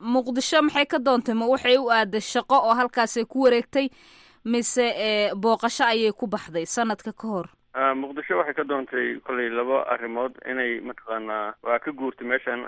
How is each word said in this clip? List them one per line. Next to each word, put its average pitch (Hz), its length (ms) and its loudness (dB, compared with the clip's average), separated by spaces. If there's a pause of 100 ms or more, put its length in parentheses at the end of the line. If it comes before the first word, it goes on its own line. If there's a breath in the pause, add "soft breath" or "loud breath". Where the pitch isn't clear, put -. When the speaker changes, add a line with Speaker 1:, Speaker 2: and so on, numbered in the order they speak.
Speaker 1:
Muqdisho 254 640 2
maxay 285 240 2
ka 330 120 -2
doontay? 247 360 2
Ma 226 120 0
waxay 254 320 4
u 240 120 0
aaday 220 300 2
shaqo 247 360 0
oo 226 180 4
halkaasay 240 500 0
ku - 200 -2
wareegtay, 247 440 4 (560 loud breath)
mise, 240 380 0 (140)
ee, 208 380 2
booqasho 226 500 0
ayay 226 280 2
ku - 140 -6
baxday 170 400 -6
sanadka 226 460 -4
ka - 160 -12
hor? 180 180 -4 (280)
Speaker 2:
Ah, 135 200 2
Muqdisho 139 440 -4
waxay 147 160 0
ka 151 100 -2
doontay 127 580 -4
kolley 123 280 -4
laba 123 420 0
arrimood, 120 420 -4 (160)
inay 123 300 -4
mataqaanaa, 110 800 -8
waa 117 160 0
ka 156 140 -6
guurtay 131 340 -8
meeshan 120 420 -4